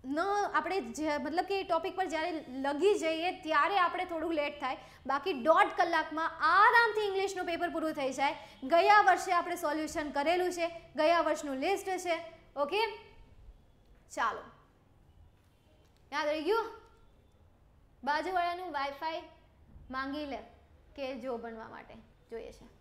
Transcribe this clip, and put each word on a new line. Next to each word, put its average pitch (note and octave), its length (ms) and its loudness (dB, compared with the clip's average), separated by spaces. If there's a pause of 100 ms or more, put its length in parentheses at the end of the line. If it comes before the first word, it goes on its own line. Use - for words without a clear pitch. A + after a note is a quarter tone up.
ન, C#4 140 -4
આપણે F#4 580 0 (180)
જે, D#4 120 -4 (120)
મતલબ D#4 280 -2
કે G4 140 -2
એ F4+ 40 -6
ટોપિક F4+ 320 -2
પર F#4 100 -2
જ્યારે D#4+ 240 -4 (340)
લગી D4+ 340 2
જઈએ D#4+ 340 -2 (100)
ત્યારે D#4 360 2
આપણે F4 280 2
થોડું E4 340 -4
લેટ D4 200 -4
થાય, C#4 180 -4 (280)
બાકી C#4+ 360 0
દોઢ D#4+ 380 6
કલાકમાં D#4+ 560 0 (140)
આરામથી G#4+ 580 6
ઇંગ્લિશનું F#4+ 420 -2
પેપર E4 200 -2
પૂરું D#4 280 -4
થઈ C4+ 140 -2
જાય. D4 240 0 (260)
ગયા F#4+ 460 8
વર્ષે F#4 260 4
આપણે F4 220 0
સોલ્યુશન D#4 640 -4
કરેલું F4 400 0
છે, E4+ 120 -2 (240)
ગયા E4 320 4
વર્ષનું D4 400 -4
લિસ્ટ F#4+ 240 -2 (160)
છે. E4 100 0 (400)
ઓકે, C#4+ 240 -2 (1400)
ચાલો, B2+ 260 -2 (1700)
યાદ D4+ 200 -2
રહી D#4 160 -2
ગયું? A4 240 0 (1300)
બાજુવાળાનું F4 760 -2
Wi-Fi C#4+ 360 -6 (760)
માંગી C#4 360 -6
લે C4+ 160 -10 (540)
કે C4+ 260 -8
જો B3 160 -6
ભણવા A3+ 380 -12
માટે - 180 -18 (360)
જોઈએ A3+ 220 -14
છે. A3+ 140 -20 (140)